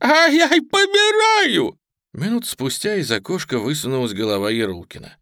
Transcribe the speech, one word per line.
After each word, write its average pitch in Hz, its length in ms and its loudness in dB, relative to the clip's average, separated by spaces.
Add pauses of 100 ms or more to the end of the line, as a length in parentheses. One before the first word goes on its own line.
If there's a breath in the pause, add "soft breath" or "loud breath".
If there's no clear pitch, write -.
Ай-ай, 311 600 4
помираю! 403 1160 2 (360)
Минут 226 320 -4
спустя 202 500 -4
из 147 160 -2
окошка 127 460 -4
высунулась 127 560 -4
голова 104 360 -2
Ярулкина. 98 720 -6